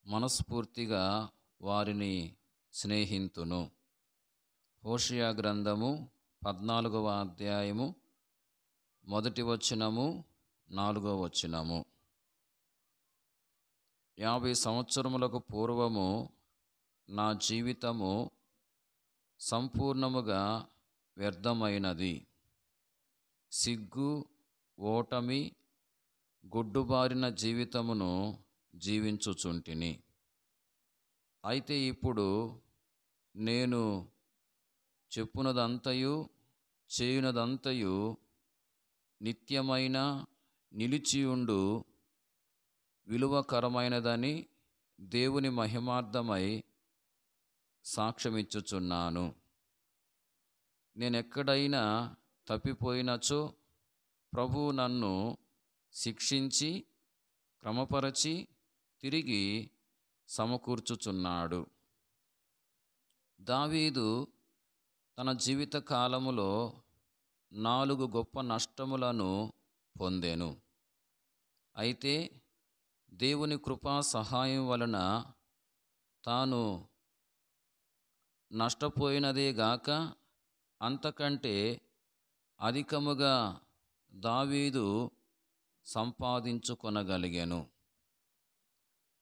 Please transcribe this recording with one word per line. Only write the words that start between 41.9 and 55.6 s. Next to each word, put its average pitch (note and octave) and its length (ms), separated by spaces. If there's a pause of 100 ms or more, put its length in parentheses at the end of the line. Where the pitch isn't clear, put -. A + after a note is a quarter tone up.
విలువకరమైనదని B2 1400 (540)
దేవుని C3 500
మహిమార్థమై A#2 1120 (1200)
సాక్ష్యమిచ్చుచున్నాను. F#2 1500 (1600)
నేనెక్కడైనా B2 1200 (320)
తప్పిపోయినచో B2+ 1080 (800)
ప్రభువు C#3 380
నన్ను A#2+ 680 (560)